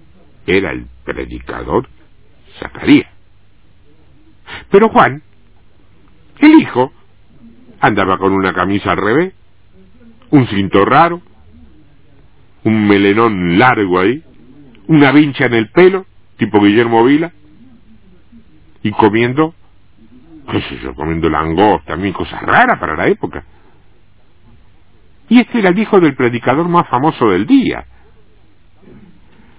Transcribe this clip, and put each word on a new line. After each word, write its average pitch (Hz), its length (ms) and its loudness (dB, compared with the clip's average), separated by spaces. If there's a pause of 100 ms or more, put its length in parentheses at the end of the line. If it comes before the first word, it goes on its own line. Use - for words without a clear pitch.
(460)
Era 92 260 -2
el 62 140 -12 (180)
predicador 64 840 -8 (680)
Zacarías. - 520 -2 (1600)
Pero 208 180 4
Juan, 139 340 0 (1160)
el 302 220 6
hijo, 127 320 -2 (880)
andaba 95 380 0
con 95 140 0
una 95 200 -2
camisa 92 400 -4
al 87 60 -2
revés, 131 360 -2 (960)
un 135 180 4
cinto 98 360 0
raro, 170 380 0 (1400)
un 110 220 0
melenón 101 720 2
largo 107 420 2
ahí, 123 220 0 (640)
una 143 240 4
vincha 143 340 2
en 117 80 0
el 113 160 -2
pelo, 185 360 2 (360)
tipo 104 180 0
Guillermo 113 440 2
Vila, 156 280 0 (1500)
y 107 80 -6
comiendo, 120 640 0 (960)
qué 98 120 -4
sé 69 160 -14
yo, 67 140 -12
comiendo 80 380 -6
langosta, 80 640 0
mil 92 180 -6
cosas - 300 -12
raras 233 380 0
para 78 160 -6
la 90 100 -4
época. 170 380 -6 (1800)
Y 233 100 4
este 240 220 0
era 190 80 2
el 180 100 0
hijo 208 220 0
del 143 160 2
predicador 127 520 -2
más 175 200 0
famoso 131 420 0
del 92 160 0
día. 175 400 0 (1700)